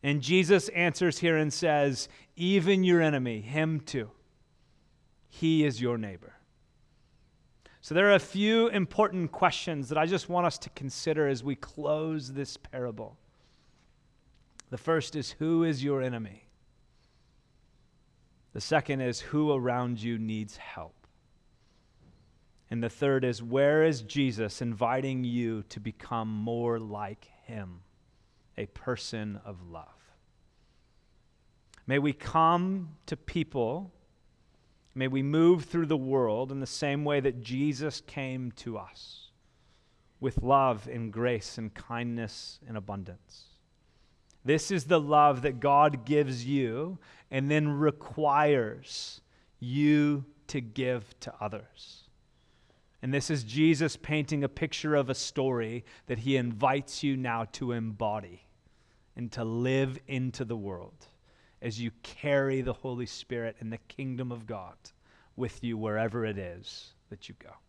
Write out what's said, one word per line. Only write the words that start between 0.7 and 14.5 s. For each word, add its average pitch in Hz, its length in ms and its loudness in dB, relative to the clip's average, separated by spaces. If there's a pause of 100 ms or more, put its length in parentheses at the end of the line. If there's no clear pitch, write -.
here 165 180 4
and 151 160 0
says, 143 560 2 (260)
"Even 185 480 4
your 175 180 6
enemy, 131 380 2
him 151 400 0
too. 113 320 -6 (1200)
He 160 340 2
is 127 160 2
your 120 180 0
neighbor." 101 360 -10 (1500)
So - 160 -6
there 196 140 8
are 202 60 10
a 180 40 8
few 220 480 4
important 190 640 2
questions 156 560 0
that 151 100 0
I 156 80 4
just 175 220 0
want 175 180 0
us - 120 0
to - 140 -14
consider 147 580 -2
as 127 120 -2
we 135 140 -4
close 151 800 -4
this 135 240 -8
parable. 117 600 -10 (1500)